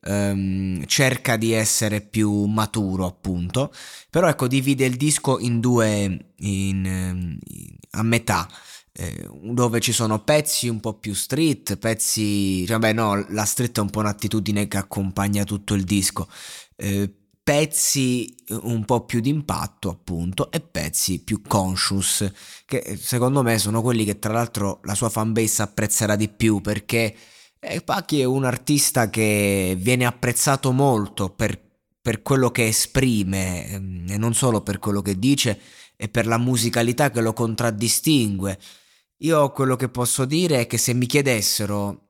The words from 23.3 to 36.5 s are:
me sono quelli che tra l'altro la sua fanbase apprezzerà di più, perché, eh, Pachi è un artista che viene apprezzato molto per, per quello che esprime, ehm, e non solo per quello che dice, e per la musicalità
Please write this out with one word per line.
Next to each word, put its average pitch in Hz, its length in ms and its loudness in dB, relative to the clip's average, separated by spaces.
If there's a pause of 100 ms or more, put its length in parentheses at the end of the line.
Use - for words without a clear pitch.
me 113 160 2
sono 107 220 0
quelli 113 240 2
che 101 120 -2
tra 107 140 -4
l'altro 110 520 -2
la 101 120 -4
sua 113 140 0
fanbase 110 520 0
apprezzerà 107 540 0
di 107 140 0
più, 110 320 2
perché, 104 520 -2 (460)
eh, - 220 -6
Pachi 156 400 -2
è - 20 4
un 131 220 2
artista 127 640 2
che 101 680 2
viene 123 280 2
apprezzato 123 680 0
molto 113 600 2
per, 98 300 -2 (400)
per 117 200 -4
quello 131 280 4
che 120 180 0
esprime, 95 1000 0
ehm, 95 400 -8
e 101 100 -4
non 113 160 0
solo 113 280 2
per 95 180 -4
quello 101 220 -2
che 98 180 -2
dice, 127 400 2 (380)
e 107 100 -8
per 113 200 0
la 113 100 2
musicalità 120 720 0